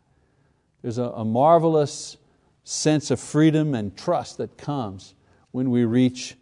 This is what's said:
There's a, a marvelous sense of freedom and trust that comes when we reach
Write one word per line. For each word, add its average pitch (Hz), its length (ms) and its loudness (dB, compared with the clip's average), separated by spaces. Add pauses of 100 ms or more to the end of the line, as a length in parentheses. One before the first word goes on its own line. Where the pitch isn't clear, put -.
(800)
There's 117 160 -6
a, 123 60 -2
a 117 220 -6
marvelous 151 920 2 (460)
sense - 480 -2
of 120 80 -2
freedom 151 540 2
and 104 220 -4
trust - 420 -6
that 113 200 -8
comes 110 560 -8 (380)
when 131 180 -2
we 120 160 2
reach 123 560 0